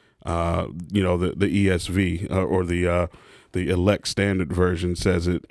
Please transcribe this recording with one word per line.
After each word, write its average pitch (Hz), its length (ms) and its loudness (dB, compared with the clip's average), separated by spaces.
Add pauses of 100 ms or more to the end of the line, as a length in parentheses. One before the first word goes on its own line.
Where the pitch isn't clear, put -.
(260)
uh, 85 420 -2 (240)
you 98 120 2
know, 90 140 2
the, 87 180 0
the 98 120 0
E 98 220 2
S 92 180 0
V, 90 440 0
uh, 95 120 0
or 90 220 0
the, 87 220 0
uh, 87 200 2 (440)
the 90 180 -2
Elect 92 380 2
Standard 98 440 0
Version 90 440 0
says 90 320 0
it 87 240 -2